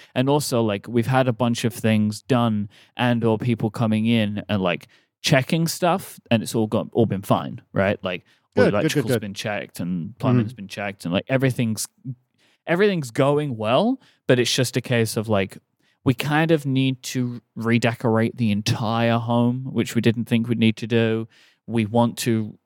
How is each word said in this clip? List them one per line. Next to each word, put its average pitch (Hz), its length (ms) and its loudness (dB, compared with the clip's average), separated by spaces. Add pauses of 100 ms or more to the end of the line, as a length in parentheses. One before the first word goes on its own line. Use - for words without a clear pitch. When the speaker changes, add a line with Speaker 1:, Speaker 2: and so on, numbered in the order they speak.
(140)
Speaker 1:
And 127 140 0
also, 139 340 0
like, 104 240 -2
we've 117 220 0
had 131 180 4
a 123 60 0
bunch 117 320 -2
of 117 100 0
things 107 480 0
done 113 460 0 (280)
and 120 280 0
or 110 140 2
people 113 320 -2
coming 110 360 0
in 104 420 0
and, 104 140 0
like, 87 240 -2 (340)
checking 160 460 2
stuff, - 540 -2 (100)
and 113 140 2
it's - 100 -8
all 110 140 0
got, 104 240 -2
all 113 140 4
been 101 160 -4
fine, 90 380 -2 (120)
right? 98 320 0
Like, 90 200 -8 (320)
all - 100 6
the - 40 2
Speaker 2:
Good, - 0 -
good, - 0 -
good, 185 120 0
Speaker 1:
electrical's 147 320 0
Speaker 2:
good. 110 60 0
Speaker 1:
been 101 140 -10
checked 101 460 -8
and 90 380 -6
plumbing's 120 340 0
Speaker 2:
Mm-hmm. - 40 -18
Speaker 1:
been 98 120 -14
checked, 101 360 -10
and, 85 80 -6
like, 95 160 0
everything's, 127 600 0 (800)
everything's 175 420 0
going 143 460 0
well, 143 440 2 (280)
but 131 100 6
it's 117 160 2
just - 220 0
a 127 40 -2
case 117 360 0
of, 110 120 -4
like, 98 300 0 (460)
we 135 100 2
kind 151 380 0
of 147 120 2
need 131 380 0
to 123 400 -6 (140)
redecorate 113 800 2
the 113 160 2
entire 117 640 0
home, 120 540 0
which - 240 -2
we 117 40 0
didn't 113 260 2
think 117 220 0
we'd 117 80 -2
need 113 200 2
to 117 100 -10
do. 113 400 0 (420)
We 113 160 0
want 117 340 2
to 110 480 -2